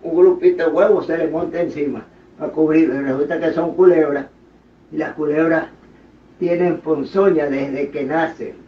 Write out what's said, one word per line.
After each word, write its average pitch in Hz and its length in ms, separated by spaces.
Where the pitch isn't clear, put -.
un 165 120
grupito 180 500
de 156 60
huevos 185 360
se 160 100
le 160 100
monta 170 340
encima 143 440
a - 80
cubrirlo. 156 480
Y 139 80
resulta 143 360
que 165 140
son 160 220
culebras. 156 520
Y 151 60
las 156 160
culebras 160 540
tienen 175 420
ponzoña 156 680
desde 135 420
que 143 140
nacen. 135 500